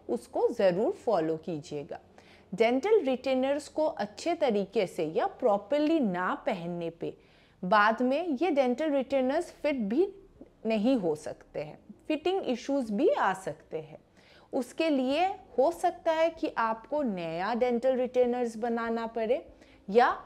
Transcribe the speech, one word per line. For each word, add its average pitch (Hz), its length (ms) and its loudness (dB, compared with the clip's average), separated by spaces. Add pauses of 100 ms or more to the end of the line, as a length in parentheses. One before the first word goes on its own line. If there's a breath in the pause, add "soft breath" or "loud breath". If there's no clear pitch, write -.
उसको - 440 0
ज़रूर 208 400 2
फॉलो 165 440 0
कीजिएगा। 151 640 -10 (520 loud breath)
डेंटल 262 520 4
रिटेनर्स 262 640 0
को 311 180 0
अच्छे 294 480 -4
तरीके 208 520 0
से 170 200 -4
या 196 200 0
प्रॉपरली 294 720 0
ना 190 340 0 (120)
पहनने 170 440 -4
पे 156 260 -10 (460 soft breath)
बाद 214 400 4
में 277 240 0 (160)
ये 359 80 2
डेंटल 269 400 0
रिटेनर्स 269 600 0 (120)
फिट 294 140 0
भी 247 320 0 (580)
नहीं 220 300 2
हो 175 180 0
सकते - 460 -10
हैं, 151 180 -10 (300)
फिटिंग 349 340 -2
इश्यूज 254 480 -2
भी 220 180 2
आ 226 260 2
सकते - 440 -10
हैं। 151 200 -14 (540 loud breath)
उसके 277 380 -2
लिए 277 340 2 (340)
हो 277 140 6
सकता 339 400 0
है 320 180 2
कि 330 280 -6
आपको 226 440 -2
नया 185 520 -4
डेंटल 247 420 2
रिटेनर्स 247 600 0
बनाना 226 500 -4
पड़े 233 340 -2 (500 loud breath)
या 233 160 6 (200)